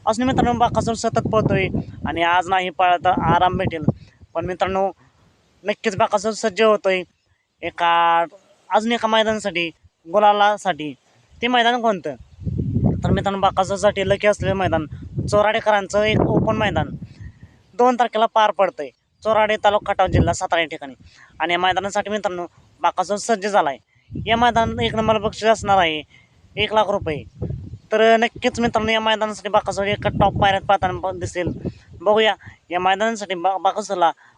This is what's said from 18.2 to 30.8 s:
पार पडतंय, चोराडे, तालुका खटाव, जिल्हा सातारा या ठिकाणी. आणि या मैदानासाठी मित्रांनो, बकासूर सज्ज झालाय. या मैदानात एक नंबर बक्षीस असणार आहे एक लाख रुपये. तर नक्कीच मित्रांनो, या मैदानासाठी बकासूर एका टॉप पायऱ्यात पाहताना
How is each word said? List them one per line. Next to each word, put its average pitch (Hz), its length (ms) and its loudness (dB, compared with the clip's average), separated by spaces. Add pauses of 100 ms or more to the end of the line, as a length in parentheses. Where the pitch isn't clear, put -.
पार 214 260 4
पडतंय, 165 380 -2 (340)
चोराडे, 214 400 2
तालुका 202 300 2
खटाव, 190 140 2
जिल्हा 170 260 2
सातारा 180 280 -2
या 160 60 -2
ठिकाणी. 139 260 -12 (460)
आणि 165 140 0
या 175 60 0
मैदानासाठी 190 500 -2
मित्रांनो, 180 360 -6 (360)
बकासूर 180 360 0
सज्ज 202 300 -2
झालाय. 165 300 0 (480)
या 220 120 0
मैदानात 226 440 0
एक 226 140 -2
नंबर 220 220 2
बक्षीस 208 320 -2
असणार 202 280 2
आहे 160 260 0 (540)
एक 208 160 -2
लाख 208 160 2
रुपये. 156 340 -4 (680)
तर 226 260 4
नक्कीच 233 420 -2
मित्रांनो, 220 320 0
या 226 80 2
मैदानासाठी 214 500 -2
बकासूर 196 360 0
एका 208 240 -2
टॉप 196 280 0
पायऱ्यात 196 240 2
पाहताना 185 380 0